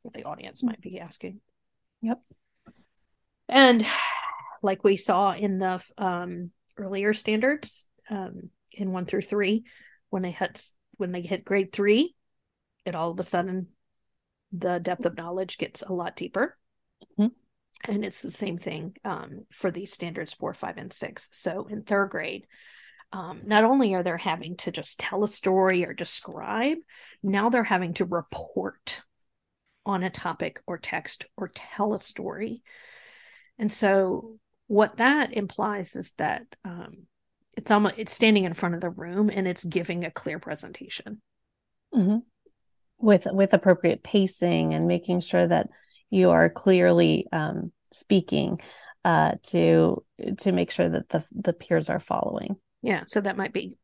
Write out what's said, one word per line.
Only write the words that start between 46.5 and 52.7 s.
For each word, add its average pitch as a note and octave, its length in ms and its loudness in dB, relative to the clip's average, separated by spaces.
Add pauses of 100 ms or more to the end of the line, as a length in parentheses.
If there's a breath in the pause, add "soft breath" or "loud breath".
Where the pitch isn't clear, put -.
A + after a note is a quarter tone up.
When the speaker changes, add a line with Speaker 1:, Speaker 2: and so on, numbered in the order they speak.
Speaker 2:
clearly, F3 800 4
um, E3 380 -4 (220)
speaking, - 680 0 (440 loud breath)
uh, D#3+ 300 4 (100)
to, E3 600 4 (340)
to G3 140 0
make F3+ 200 0
sure F3 160 2
that E3 200 -2
the, D#3+ 240 -2
the F3+ 200 -2
peers E3 360 -2
are - 120 -2
following. - 560 -4 (260)